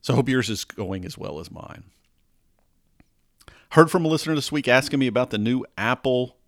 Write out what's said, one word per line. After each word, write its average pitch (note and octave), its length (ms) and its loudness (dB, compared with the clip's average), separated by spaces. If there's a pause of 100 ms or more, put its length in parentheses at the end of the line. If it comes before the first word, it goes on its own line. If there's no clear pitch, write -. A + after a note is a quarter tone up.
So - 120 -2
I - 20 4
hope B2 120 2
yours B2+ 220 0
is G#2 140 -6
going F#2+ 420 -8
as - 140 -14
well D2+ 200 -10
as E2+ 120 -14
mine. - 320 -16 (1900)
Heard D#3+ 200 8
from D#3+ 140 0
a - 20 0
listener D#3 260 0
this C#3+ 180 -2
week D3 160 -2
asking C3 300 4
me C3+ 80 2
about B2 240 0
the A2 80 -4
new A#2+ 280 0 (120)
Apple B2 600 -2 (100)